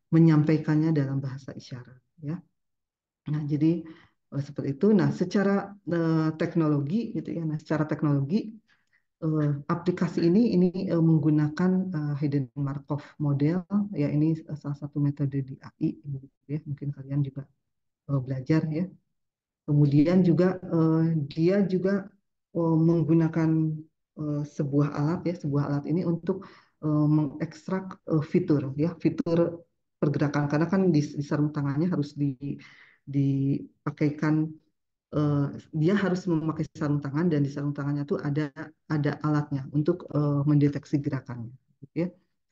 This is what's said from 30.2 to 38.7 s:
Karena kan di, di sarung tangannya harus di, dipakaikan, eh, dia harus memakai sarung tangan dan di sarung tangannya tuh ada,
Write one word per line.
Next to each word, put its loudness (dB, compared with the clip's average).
Karena 0
kan 2
di, 4
di -4
sarung -2
tangannya -2
harus -2
di, -4
dipakaikan, 0
eh, 2
dia 2
harus 0
memakai -2
sarung 0
tangan 0
dan 2
di 2
sarung -4
tangannya -4
tuh -4
ada, -4